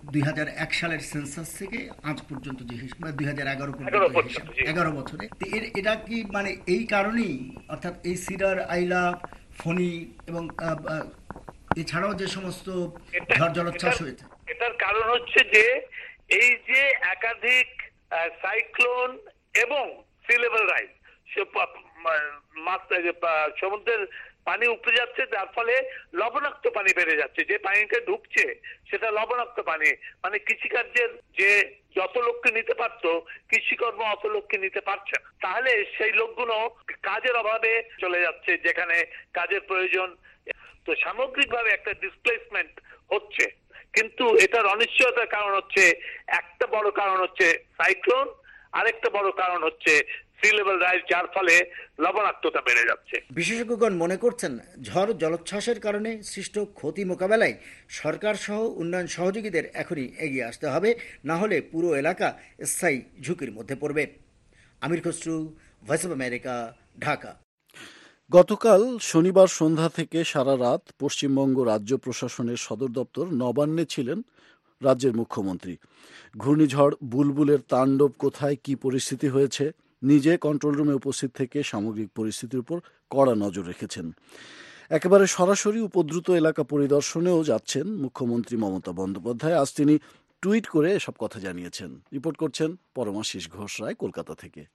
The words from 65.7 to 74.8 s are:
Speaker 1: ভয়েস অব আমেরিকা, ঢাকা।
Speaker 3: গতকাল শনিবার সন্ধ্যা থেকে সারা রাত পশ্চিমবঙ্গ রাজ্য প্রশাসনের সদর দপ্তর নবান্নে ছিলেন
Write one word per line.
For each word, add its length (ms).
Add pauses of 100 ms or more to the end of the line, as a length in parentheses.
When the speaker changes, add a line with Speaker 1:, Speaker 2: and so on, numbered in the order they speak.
Speaker 1:
ভয়েস 220
অব 60
আমেরিকা, 640 (240)
ঢাকা। 360 (960)
Speaker 3:
গতকাল 680
শনিবার 480
সন্ধ্যা 420
থেকে 360
সারা 320
রাত 260 (180)
পশ্চিমবঙ্গ 600
রাজ্য 360
প্রশাসনের 600
সদর 320
দপ্তর 380
নবান্নে 600
ছিলেন 360 (600)